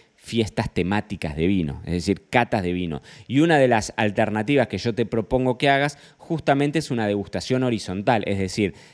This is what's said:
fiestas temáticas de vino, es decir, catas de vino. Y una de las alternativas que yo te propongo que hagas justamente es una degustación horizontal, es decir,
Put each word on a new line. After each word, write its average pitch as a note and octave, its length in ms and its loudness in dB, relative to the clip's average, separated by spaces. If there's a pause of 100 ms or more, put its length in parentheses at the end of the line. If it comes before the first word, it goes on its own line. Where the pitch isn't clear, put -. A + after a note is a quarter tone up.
(220)
fiestas A2+ 520 -2
temáticas F2+ 600 -2
de D#2+ 120 0
vino, E2 400 0
es E2 60 -4
decir, F2+ 360 -2
catas A#2+ 340 2
de F2+ 120 -2
vino. F2 260 -6 (260)
Y B2+ 140 0
una E3 160 4
de C3+ 120 6
las A2+ 280 2
alternativas G#2+ 720 0
que - 80 -6
yo G#2+ 180 -2
te A2+ 120 -2
propongo B2 500 0
que C#3 140 2
hagas C#3+ 260 2 (220)
justamente C#3+ 600 0
es D3+ 120 -4
una A#2 160 0
degustación G#2 560 -2
horizontal, G#2 640 0
es G2 120 -2
decir, F#2+ 360 0 (200)